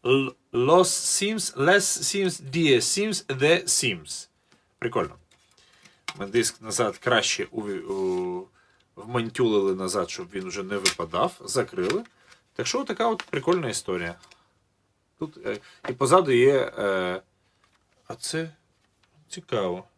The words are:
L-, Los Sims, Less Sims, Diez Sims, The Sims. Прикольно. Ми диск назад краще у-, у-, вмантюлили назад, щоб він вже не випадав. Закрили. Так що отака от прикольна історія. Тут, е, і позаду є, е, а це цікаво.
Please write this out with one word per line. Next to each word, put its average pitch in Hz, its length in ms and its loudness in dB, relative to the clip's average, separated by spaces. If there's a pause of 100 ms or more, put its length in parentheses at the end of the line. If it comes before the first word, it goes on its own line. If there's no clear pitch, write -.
L-, 135 300 2 (180)
Los 147 320 6
Sims, - 720 -2
Less 190 440 4
Sims, 190 400 -2
Diez 139 400 4
Sims, 208 440 -2
The 143 380 2
Sims. - 640 -2 (520)
Прикольно. 113 360 -2 (1040)
Ми 101 60 -8
диск 110 360 0
назад 110 360 -2
краще - 540 0
у-, 113 100 -6
у-, 92 880 -4 (480)
вмантюлили 110 800 0
назад, 92 340 -2
щоб 90 240 -10
він 92 140 -8
вже 95 160 -8
не 101 140 -6
випадав. 90 640 -2
Закрили. 127 600 -2 (500)
Так 123 140 -6
що 254 120 -2
отака 226 280 -2
от 220 160 -2
прикольна 151 460 -2
історія. 87 460 -4 (1040)
Тут, 156 260 -10
е, 107 120 -6 (320)
і - 40 -6
позаду 143 380 4
є, 127 460 4
е, 95 440 -2 (840)
а 120 80 -10
це 160 340 -6 (800)
цікаво. 95 540 -4 (140)